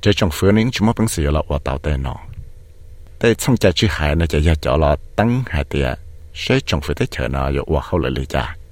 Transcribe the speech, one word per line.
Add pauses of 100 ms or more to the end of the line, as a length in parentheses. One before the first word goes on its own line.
Chế
trong
phương
nín
chúng
mất
bằng
sự
lo,
ở
tao
tên
nó. (1040)
Tê
xong
chạy
chứ
hại
nó
chạy
ra
chỗ
lo (200)
tăng
hại
tiệt. (360)
Sẽ
trong
phương
tế
chờ
nó
dụ
qua
khâu
lợi
lý
cha. (160)